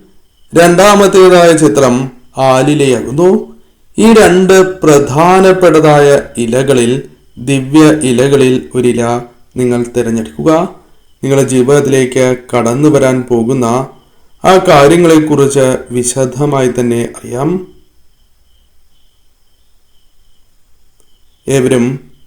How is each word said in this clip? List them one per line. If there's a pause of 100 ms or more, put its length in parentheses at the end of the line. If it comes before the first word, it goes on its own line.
(540)
രണ്ടാമത്തേതായ
ചിത്രം (280)
ആലിലയാകുന്നു. (420)
ഈ
രണ്ട്
പ്രധാനപ്പെട്ടതായ (160)
ഇലകളിൽ, (360)
ദിവ്യ
ഇലകളിൽ (120)
ഒരില (360)
നിങ്ങൾ (120)
തിരഞ്ഞെടുക്കുക. (500)
നിങ്ങളുടെ
ജീവിതത്തിലേക്ക് (200)
കടന്നു
വരാൻ
പോകുന്ന (800)
ആ (120)
കാര്യങ്ങളെക്കുറിച്ച് (120)
വിശദമായി (100)
തന്നെ
അറിയാം. (3750)
ഏവരും (260)